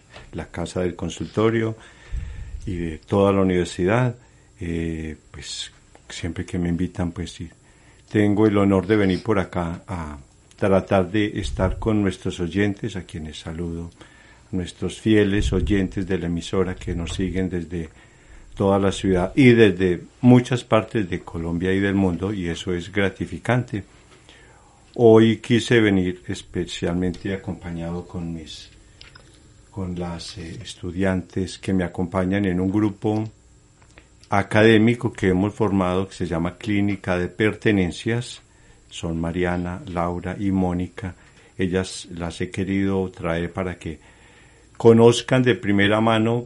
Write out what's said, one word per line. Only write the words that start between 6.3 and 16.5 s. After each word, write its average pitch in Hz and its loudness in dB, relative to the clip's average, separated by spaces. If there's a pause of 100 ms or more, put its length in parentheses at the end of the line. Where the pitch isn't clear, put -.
que 92 -6
me 87 -2
invitan, 87 -2
pues 82 -10
sí, - -14 (600)
tengo 104 4
el 101 4
honor 98 4
de 107 4
venir 95 2
por 104 0
acá 85 -4
a 78 -10 (380)
tratar 95 2
de 104 -2
estar 95 -2
con 107 0
nuestros 92 -4
oyentes, 98 -4
a 90 -8
quienes 78 -14
saludo, 85 -10 (600)
nuestros 90 -8
fieles 104 4
oyentes 92 -2
de 92 -2
la 85 -6
emisora 90 -4